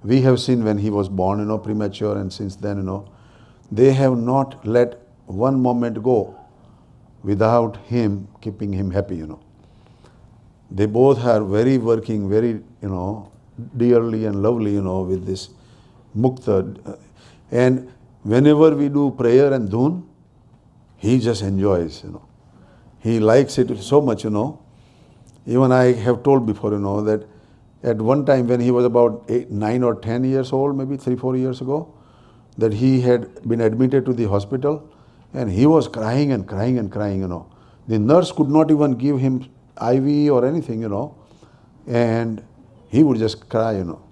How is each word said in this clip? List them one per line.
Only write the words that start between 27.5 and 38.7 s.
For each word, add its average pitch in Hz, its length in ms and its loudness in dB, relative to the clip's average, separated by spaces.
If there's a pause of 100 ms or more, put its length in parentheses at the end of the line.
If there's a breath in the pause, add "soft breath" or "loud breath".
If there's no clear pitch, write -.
at 107 60 -2 (120)
one 139 160 2
time 131 220 2
when 123 140 0
he 123 100 2
was 123 140 2
about 117 420 2
eight, 117 240 -4
nine 107 320 -2
or 117 120 0
ten 117 280 -4
years 131 300 -2
old, 139 240 -2
maybe 135 180 -6
three, 127 220 -4
four 131 180 -4
years 127 240 -4
ago, 139 340 -8 (640 soft breath)
that 113 140 0 (100)
he 131 200 2
had 123 240 2 (240)
been 117 100 0
admitted 127 460 0
to 127 80 -2
the 113 160 -2
hospital 131 600 -4 (440 soft breath)
and 123 180 -6
he 104 140 2
was 156 240 4
crying 123 420 -2
and 101 160 -4
crying 107 300 -2
and 104 120 -6
crying, 101 300 -4
you 95 80 -4
know. 85 240 -10 (380 soft breath)
The 113 100 0
nurse 156 320 4
could 143 180 0
not 156 220 2